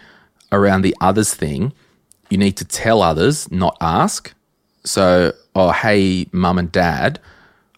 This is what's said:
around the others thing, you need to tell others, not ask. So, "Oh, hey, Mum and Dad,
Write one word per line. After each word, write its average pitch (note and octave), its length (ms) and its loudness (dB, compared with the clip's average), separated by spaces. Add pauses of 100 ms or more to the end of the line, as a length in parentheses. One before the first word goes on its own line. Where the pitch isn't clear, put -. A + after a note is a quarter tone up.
(520)
around G2+ 300 2
the F#2+ 180 0
others G2 340 0
thing, D#2 380 -6 (580)
you G2 80 0
need G2 180 0
to - 80 -12
tell A2 380 0
others, E2+ 480 0
not F2+ 300 -2
ask. F#2+ 520 -2 (520)
So, F2+ 480 2 (220)
"Oh, F#2 180 2
hey, F#2+ 600 0
Mum F2+ 260 0
and F2 120 -4
Dad, F2 500 -2 (560)